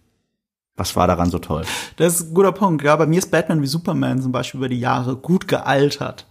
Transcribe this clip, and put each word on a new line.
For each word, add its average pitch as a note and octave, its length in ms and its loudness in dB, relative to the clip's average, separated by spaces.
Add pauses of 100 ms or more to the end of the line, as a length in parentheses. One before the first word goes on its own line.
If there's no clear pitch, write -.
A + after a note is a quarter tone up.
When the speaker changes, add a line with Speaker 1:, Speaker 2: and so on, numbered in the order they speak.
(760)
Speaker 1:
was - 180 -4
war F2+ 140 2
daran F2 200 2
so E2+ 120 -2
toll? D#2+ 240 -4 (320)
Speaker 2:
Das E3+ 240 2
ist E3 100 -10
ein D#3+ 40 -8
guter F#3+ 180 6
Punkt. F3+ 320 0
Ja, D3 100 6
bei D#3 120 2
mir D#3+ 120 2
ist - 140 -4
Batman E3 300 0
wie C#3 40 -2
Superman C3 560 -2
zum C3 80 -2
Beispiel B2 280 -6
über C3 100 -4
die B2 100 -2
Jahre B2+ 380 -2
gut E3+ 320 0
gealtert. C#3 840 0